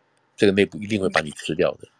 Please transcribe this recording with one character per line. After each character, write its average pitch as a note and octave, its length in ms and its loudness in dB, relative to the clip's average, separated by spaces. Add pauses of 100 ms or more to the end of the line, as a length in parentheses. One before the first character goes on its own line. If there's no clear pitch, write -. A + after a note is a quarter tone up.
(360)
这 G#2+ 120 2
个 G2 40 4
内 G2 140 4
部 - 140 -8
一 G#2 80 -10
定 G#2+ 120 -2
会 F#2+ 100 0
把 E2 120 0
你 D2+ 100 -6
吃 - 220 -8
掉 D#2+ 260 0
的。 - 80 -20 (120)